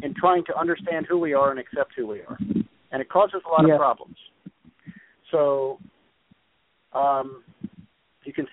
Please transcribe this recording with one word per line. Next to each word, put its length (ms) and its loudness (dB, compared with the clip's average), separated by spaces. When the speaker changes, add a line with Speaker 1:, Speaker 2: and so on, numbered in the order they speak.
Speaker 1:
in 120 -8
trying 300 2
to 120 -6
understand 520 -4
who 100 0
we 140 -2
are 180 4
and 80 -6
accept 380 -6
who 100 -6
we 140 -8
are. 180 -16
And 80 -4
it 80 -8
causes 380 2
a 20 -12
lot 180 6
Speaker 2:
Yes. 80 6
Speaker 1:
of 40 4
problems. 380 0
So, 500 0
um, 500 -2
you 80 -14
can 200 -6